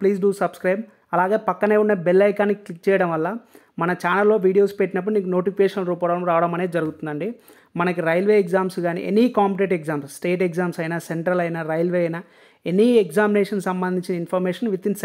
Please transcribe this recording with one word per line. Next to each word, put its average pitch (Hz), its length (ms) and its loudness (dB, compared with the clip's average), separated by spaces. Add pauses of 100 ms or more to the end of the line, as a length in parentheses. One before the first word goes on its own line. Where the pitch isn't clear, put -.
please 196 220 2
do 202 160 4
subscribe. 185 420 -2 (340)
అలాగే 190 240 2 (100)
పక్కనే 208 340 0
ఉన్న 214 120 2 (120)
బెల్ 185 220 6
ఐకాన్ని 202 340 0
క్లిక్ 170 240 -16
చేయడం 190 280 2
వల్ల 160 140 -2 (540)
మన 170 80 0 (140)
ఛానల్లో 202 320 4 (100)
వీడియోస్ 196 340 2
పెట్టినప్పుడు 190 360 -2
నీకు 185 200 -2
నోటిఫికేషన్ 190 540 0
రూపంలో 175 400 -2
రావడం 170 280 2
అనేది 180 200 -4
జరుగుతుందండి. 156 500 -6 (540)
మనకి 175 260 0
రైల్వే 196 360 2
ఎగ్జామ్స్ 185 420 -2
కానీ, 170 160 -4 (100)
any 220 140 4 (120)
కాంపిటేటివ్ 190 420 0
ఎగ్జామ్స్, 147 380 -6
స్టేట్ 180 300 -2
ఎగ్జామ్స్ 175 360 -4
అయినా, 165 140 -4 (120)
సెంట్రల్ 175 360 -2
అయినా, 165 160 -6 (100)
రైల్వే 175 340 0
అయినా, 165 140 -6 (520)
any 214 180 6 (140)
ఎగ్జామినేషన్ 202 680 0
సంబంధించిన 185 540 -2
ఇన్ఫర్మేషన్ 185 500 -2
within 196 300 -2